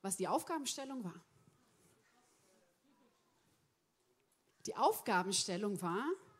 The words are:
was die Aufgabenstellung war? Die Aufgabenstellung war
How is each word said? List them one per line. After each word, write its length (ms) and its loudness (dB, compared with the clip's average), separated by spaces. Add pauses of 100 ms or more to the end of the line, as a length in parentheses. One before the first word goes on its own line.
was 160 -2
die 100 0
Aufgabenstellung 760 -2
war? 220 -10 (3500)
Die 100 -4
Aufgabenstellung 1040 2
war 240 0 (340)